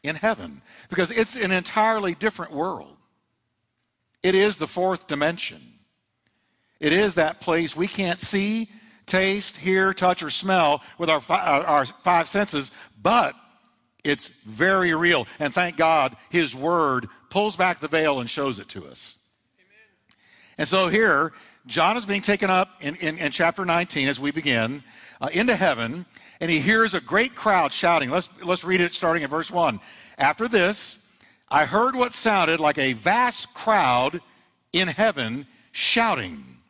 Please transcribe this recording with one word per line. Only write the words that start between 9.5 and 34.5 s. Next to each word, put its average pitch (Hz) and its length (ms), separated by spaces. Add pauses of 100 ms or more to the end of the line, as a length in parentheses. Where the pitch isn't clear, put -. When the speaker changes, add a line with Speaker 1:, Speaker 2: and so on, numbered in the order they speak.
Speaker 1:
hear, 190 360
touch, 180 280
or 156 80
smell 170 520 (160)
with 165 120
our 156 100
fi-, 160 200
uh, 160 240
our 147 220
five 170 420
senses, 151 440 (300)
but 175 340 (680)
it's 143 240
very 170 680
real. 160 340 (120)
And 143 140
thank 175 240
God 156 380 (140)
his 151 260
word 139 520 (220)
pulls 202 260
back 180 240
the 156 80
veil 151 320
and 120 100
shows 135 300
it - 100
to 90 160
us. - 320 (420)
Speaker 2:
Amen. - 580 (400)
Speaker 1:
And 156 100
so 185 220
here, 165 440 (320)
John 180 320
is 226 80
being 202 160
taken 202 280
up 185 200 (120)
in, 147 160
in, 165 200
in 147 140
chapter 170 340
nineteen 170 420
as 139 120
we 143 120
begin, 135 520 (360)
uh, 135 140
into 220 220
heaven, 151 500 (340)
and 165 120
he 156 80
hears 220 340
a 170 80
great 196 320
crowd 180 400
shouting. 165 360
Let's, 175 200 (140)
let's 180 200
read 180 180
it 175 120
starting 165 300
in 139 60
verse 156 200
one. 151 300 (380)
"After 151 300
this, 208 600 (420)
I 147 160
heard 226 300
what 240 180
sounded 175 460
like 151 180
a 135 160
vast 214 600
crowd 151 680 (520)